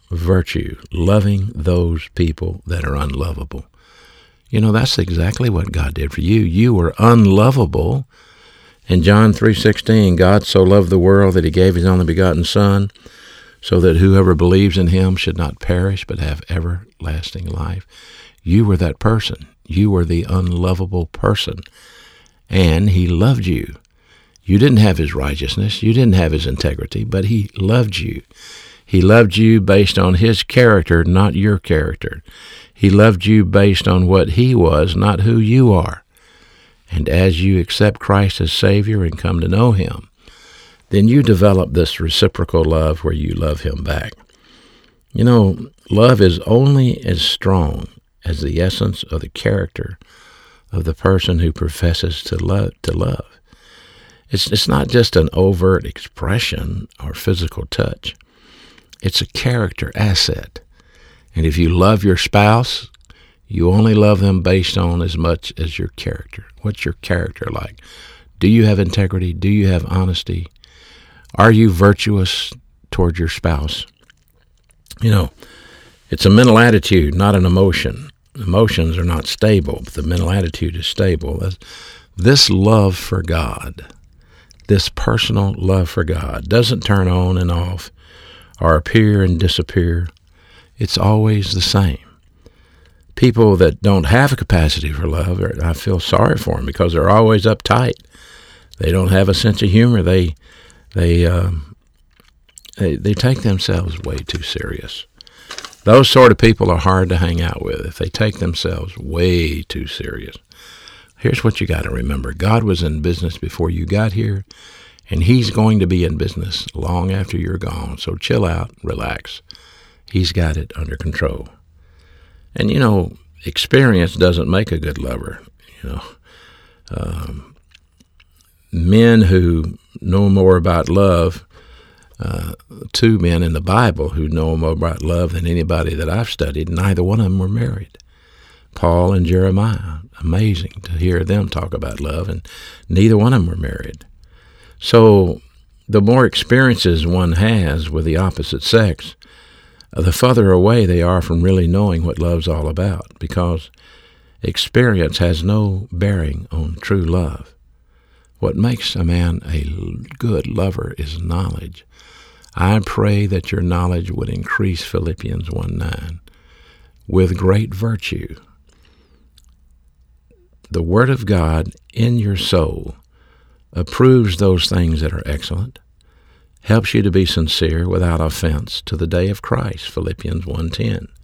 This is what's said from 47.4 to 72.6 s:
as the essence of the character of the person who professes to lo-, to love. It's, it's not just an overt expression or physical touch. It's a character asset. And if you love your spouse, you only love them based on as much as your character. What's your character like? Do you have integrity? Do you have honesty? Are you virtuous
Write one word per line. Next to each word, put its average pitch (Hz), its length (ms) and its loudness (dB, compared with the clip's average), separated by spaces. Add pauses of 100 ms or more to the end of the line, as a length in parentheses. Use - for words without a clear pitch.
as 78 160 -6
the 76 200 -2
essence 95 420 -2
of 80 180 -8
the - 80 -12
character - 680 -6 (760)
of 87 120 -6
the 82 100 -4
person 90 460 0
who 85 120 0
professes 80 720 -4
to 90 140 -8
lo-, 92 320 -2 (140)
to - 120 -4
love. 87 300 -4 (1040)
It's, - 220 -4
it's - 160 -2
not 69 200 0
just - 280 2
an 80 180 2
overt 92 520 2
expression - 1000 -6 (160)
or 76 100 -8
physical 87 540 -4
touch. - 480 -6 (840)
It's - 180 -4
a - 80 -4
character 120 680 -4
asset. - 640 -2 (760)
And 80 100 0
if 78 120 0
you 82 120 2
love 92 340 2
your 95 120 2
spouse, 107 720 0 (580)
you 85 240 0
only 110 220 4
love 104 280 4
them 98 200 2
based 92 360 0
on 87 240 0
as 85 160 -4
much 82 400 -2
as 80 200 -6
your 87 120 -8
character. - 560 -12 (160)
What's - 240 -6
your 78 160 -4
character - 500 -4
like? - 300 -10 (580)
Do - 80 2
you 113 180 6
have 101 140 4
integrity? 90 540 -2
Do 87 160 -2
you 101 180 2
have 90 240 0
honesty? 90 560 -4 (880)
Are 110 160 8
you 110 180 6
virtuous 98 840 2 (360)